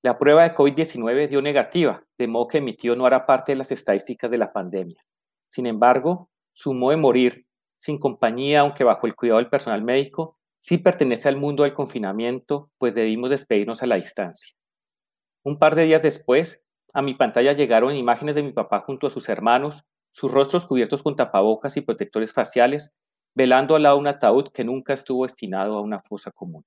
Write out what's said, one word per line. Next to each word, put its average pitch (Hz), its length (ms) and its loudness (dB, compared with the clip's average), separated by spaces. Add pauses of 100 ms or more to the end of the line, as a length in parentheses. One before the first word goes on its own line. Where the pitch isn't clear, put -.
La 123 140 0
prueba 151 260 6
de 165 100 2
covid 196 200 4
diecinueve 135 560 -2
dio 139 120 0
negativa, 139 640 0 (160)
de 120 80 -2
modo 117 220 -2
que 156 100 0
mi 123 160 -6
tío 120 220 -2
no 127 80 -2
hará 127 200 2
parte 135 280 0
de - 20 0
las 131 160 -8
estadísticas 113 580 -4
de 120 80 -2
la 107 140 -2
pandemia. 90 500 -8 (480)
Sin 127 160 -8
embargo, 127 640 0 (240)
su - 200 -6
modo 127 180 0
de 156 60 2
morir, 127 480 2 (360)
sin 147 160 -6
compañía, 135 640 0
aunque 143 240 2
bajo 117 240 2
el 107 80 -6
cuidado 113 240 2
del 120 100 -2
personal 110 340 -4
médico, 139 520 -4 (260)
sí 175 160 -2
pertenece 147 520 2
al 139 80 0
mundo 143 260 0
del 139 100 0
confinamiento, 120 1040 -6
pues 120 160 -2
debimos 113 360 -2
despedirnos 113 540 -2
a 127 40 -4
la 117 80 2
distancia. - 580 -8 (920)
Un 147 120 -6
par 156 180 4
de 165 80 4
días 156 180 4
después, 156 580 0 (360)
a 139 60 -2
mi 135 140 -4
pantalla 127 380 2
llegaron 131 420 2
imágenes 131 400 -2
de 147 80 0
mi 135 100 -8
papá 104 320 -2
junto 139 220 -6
a - 20 0
sus - 180 -10
hermanos, 123 560 -2 (280)
sus 127 200 -6
rostros 139 360 0
cubiertos 127 340 0
con 147 140 -4
tapabocas 110 600 0
y 147 60 -4
protectores 110 520 -6
faciales, 123 600 0 (420)
velando 131 400 4
al 151 60 4
lado 143 140 6
de 143 60 0
un 143 60 -2
ataúd 135 420 2
que - 140 -8
nunca 127 300 -6
estuvo 131 300 -4
destinado 101 520 -6
a 104 60 -6
una 104 160 -8
fosa 101 320 -14
común. 95 380 -16